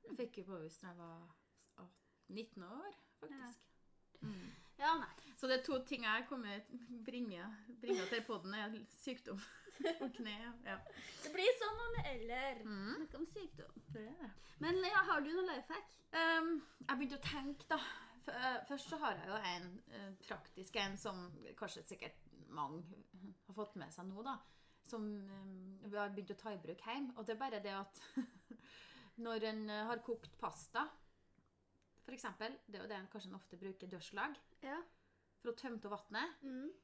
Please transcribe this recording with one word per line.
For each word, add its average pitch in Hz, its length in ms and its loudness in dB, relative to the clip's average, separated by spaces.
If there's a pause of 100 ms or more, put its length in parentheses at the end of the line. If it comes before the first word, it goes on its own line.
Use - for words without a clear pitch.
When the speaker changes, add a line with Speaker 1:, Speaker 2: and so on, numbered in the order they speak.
Speaker 1:
Jeg 453 160 -8
fikk 240 240 -2
jo 185 40 -6
påvist 165 380 -8
når 185 80 -8
jeg 175 80 -12
var 165 220 -12 (580)
atten, 180 160 -16 (340)
nitten 202 360 -6
år, 294 320 -8 (200)
faktisk. 254 520 -10 (420)
Speaker 2:
Ja. - 180 -8
Speaker 1:
Mm. 190 220 -6 (280)
Speaker 2:
Ja, 311 180 8
nei. 269 160 -2 (220)
Speaker 1:
Så - 120 -2
det 262 120 8
er 254 60 2
to 285 160 4
ting 254 220 0
jeg 226 240 4
kommer 214 360 -2 (380)
bringe, 220 440 -2 (300)
bringe 233 320 4
til 226 180 2
podden, 196 300 -2
er 214 180 0 (180)
sykdom - 480 -4 (340)
<laughs> 330 300 2
og 269 100 2
kne, 220 200 -2 (300)
ja. 196 160 -2 (400)
Speaker 2:
Det 302 120 -4
blir 370 240 8
sånn 440 220 2
når 466 160 0
man 466 80 4
er 294 100 2
eldre. 240 300 -2 (220)
Speaker 1:
Mm. 214 320 -2
Speaker 2:
Snakk 302 200 -4
om 294 120 -2
sykdom. - 600 -10
Speaker 1:
Det 220 160 -6
er 240 140 -10
det. 294 140 -8 (260)
Speaker 2:
Men 339 240 6
ja, 381 220 10
har 330 200 8
du 285 80 2
noen 370 180 6
life 294 220 0
hack? 392 240 -6 (160)
Speaker 1:
Ehm, 330 420 8 (240)
jeg 269 220 2
begynte 277 200 2
å - 60 -6
tenke 285 440 0
da. 311 100 6 (340)
F-, - 180 -6
eh, 247 340 4
først 277 260 -2
så 320 80 0
har 247 200 4
jeg 170 120 -4
jo 208 120 2
en, 180 260 0 (200)
eh, 202 300 -8
praktisk - 600 -6
en 196 180 4
som 190 260 -2 (340)
kanskje - 260 -6
sikkert - 360 -8 (280)
mange 151 360 -2 (580)
har 185 160 -12
fått 208 200 -2
med 160 160 -4
seg 180 140 -8
nå 190 160 -6
da, - 140 -2 (500)
som, 220 200 -2 (120)
ehm, 196 640 -8
vi 202 180 -4
har 202 140 4
begynt 196 180 -4
å 202 80 -4
ta 220 160 -4
i 180 80 -6
bruk 160 240 -6
hjem. 262 260 0
Og 226 140 -4
det 226 80 2
er 220 60 -4
bare 226 240 0
det 196 100 0
at - 280 -4 (120)
<laughs> - 1120 -6
når 220 240 4
en, 220 200 0
eh, 214 160 2
har 233 200 0
kokt - 320 -2
pasta, - 480 2 (1160)
for 247 140 -8
eksempel, 233 400 -2 (100)
det 202 140 -8
er 185 60 -6
jo 202 60 -4
det 208 80 0
en 190 120 -6
kanskje 190 200 -6
en 190 80 -8
ofte - 200 -14
bruker 190 320 -6
dørslag 202 480 -2 (240)
Speaker 2:
Ja. 285 160 -2 (680)
Speaker 1:
for 240 80 0
å 233 60 -4
tømme 240 260 -4
av 202 80 -2
vattnet. 220 500 -2
Speaker 2:
Mm. 269 280 -4 (140)